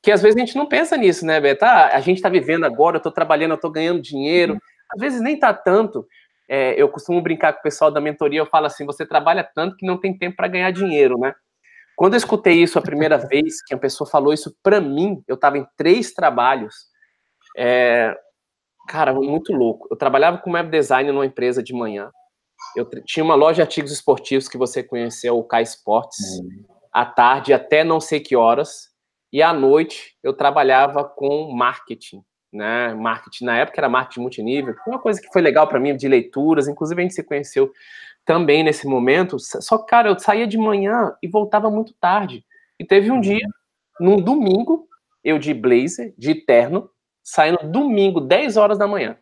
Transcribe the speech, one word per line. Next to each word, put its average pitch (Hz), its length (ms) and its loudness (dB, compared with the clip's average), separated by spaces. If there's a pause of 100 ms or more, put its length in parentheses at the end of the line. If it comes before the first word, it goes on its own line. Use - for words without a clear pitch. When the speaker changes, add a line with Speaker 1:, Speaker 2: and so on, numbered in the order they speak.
Speaker 1:
que 208 100 4
às 196 100 4
vezes 214 160 6
a - 20 2
gente 240 160 -4
não 294 120 -2
pensa 320 280 0
nisso, 185 300 2
né, 156 160 2
Beto? 143 240 2
"Ah, 208 280 6
a 139 60 2
gente 185 220 0
tá 196 80 0
vivendo 165 340 0
agora, 151 340 2
eu 156 40 -2
tô 160 100 -6
trabalhando, 160 400 0
eu 160 80 -4
tô 165 120 -8
ganhando 165 280 -4
dinheiro." 147 540 -2
Speaker 2:
Uhum. 208 60 -8 (340)
Speaker 1:
Às 196 80 -10
vezes 247 200 -4
nem 294 180 -4
tá 247 120 4
tanto. 202 540 0 (420)
É, 131 320 -2
eu 143 80 6
costumo 175 340 -4
brincar 165 320 0
com - 60 -12
o - 40 -20
pessoal - 260 0
da 147 100 -2
mentoria, 147 400 -4
eu 151 60 -2
falo 156 220 0
assim, 147 180 -10
"Você 143 220 -10
trabalha 165 360 0
tanto 175 320 -6
que 190 120 -12
não 180 120 -2
tem 190 160 -4
tempo 180 220 -8
pra 185 100 -4
ganhar 180 240 -2
dinheiro, 151 460 2
né?" 131 160 -4 (600)
Quando 196 180 2
eu 247 40 2
escutei 214 440 2
isso 170 160 2
a 156 60 0
primeira 151 340 0
Speaker 2:
<laughs> 131 140 -4
Speaker 1:
vez, 151 320 -2
que - 100 -10
a - 40 -8
pessoa 143 320 -6
falou 143 240 2
isso 151 280 -8
pra 202 180 4
mim, 160 480 -4
eu 131 100 -6
tava 143 200 0
em 139 80 -6 (120)
três 180 360 0
trabalhos, 123 640 -2 (840)
é, 120 580 2 (720)
cara, 147 260 0
muito 143 400 -2
louco. 120 360 -2
Eu 143 80 -6
trabalhava 175 400 2
com 180 140 -10
web 170 180 -4
design 143 420 0
numa 139 140 -2
empresa 123 380 -4
de 127 100 -12
manhã, 107 380 -8 (640)
eu 120 100 -4
tr-, - 200 -16
tinha - 180 -4
uma 160 120 2
loja 151 200 4
de 175 60 2
artigos 151 300 -2
esportivos 135 560 -2
que - 100 -14
você 123 260 -4
conheceu, 120 540 -6
o 113 60 -4
K 117 180 -2
Esportes, 107 800 -6
Speaker 2:
Uhum. 92 240 -18 (260)
Speaker 1:
à 120 140 0
tarde 131 480 2
até 156 300 2
não 165 160 0
sei 151 200 -4
que 139 160 -4
horas, 117 580 0 (380)
e 139 100 0
à 165 120 4
noite 147 680 0
eu 135 100 -4
trabalhava 139 720 2
com 143 480 -6
marketing, 120 720 -6 (300)
né? 113 400 -4
Marketing, 113 520 -8
na 120 120 -2
época 143 220 -2
era 143 100 0
marketing 127 320 -4
multinível, 123 540 -6 (120)
uma 247 120 -8
coisa 208 220 -4
que - 100 -20
foi 185 100 2
legal 156 260 4
pra 139 120 -2
mim, 139 160 -2
de 135 120 -6
leituras, 135 600 2
inclusive 160 340 -6
a - 20 0
gente 180 120 -4
se 165 80 -8
conheceu 143 480 -2 (520)
também 160 400 2
nesse 151 240 -2
momento, 139 480 2
s-, - 260 -10
só 226 160 0
que, 220 100 -6
cara, 233 220 4
eu 190 80 2
saía 220 300 0
de 208 100 -4
manhã 214 640 0
e 180 60 -10
voltava 208 420 0
muito 220 300 -6
tarde. 185 460 -2 (340)
E 170 60 -12
teve 202 260 4
um 262 40 0
Speaker 2:
Uhum. 247 60 0
Speaker 1:
dia, 208 240 -2 (540)
num 190 220 4
domingo, 247 640 0 (360)
eu 156 140 0
de 147 160 -4
blazer, 123 640 0
de 135 180 -2
terno, 135 540 2 (340)
saindo 165 360 0 (100)
domingo, 196 520 0
dez 214 360 0
horas 208 200 4
da 202 100 0
manhã. 202 340 -6